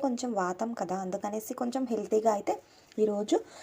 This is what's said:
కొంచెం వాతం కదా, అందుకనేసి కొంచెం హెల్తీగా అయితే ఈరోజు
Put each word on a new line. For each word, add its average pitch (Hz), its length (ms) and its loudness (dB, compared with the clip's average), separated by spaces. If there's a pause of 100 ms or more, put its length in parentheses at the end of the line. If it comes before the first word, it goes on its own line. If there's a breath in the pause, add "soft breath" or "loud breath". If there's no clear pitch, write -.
కొంచెం 247 260 0 (100)
వాతం 185 300 0 (100)
కదా, 185 240 -2
అందుకనేసి 202 560 -4
కొంచెం 247 220 -2 (100)
హెల్తీగా 214 460 2
అయితే 349 160 0 (480 soft breath)
ఈరోజు 208 340 2 (260 loud breath)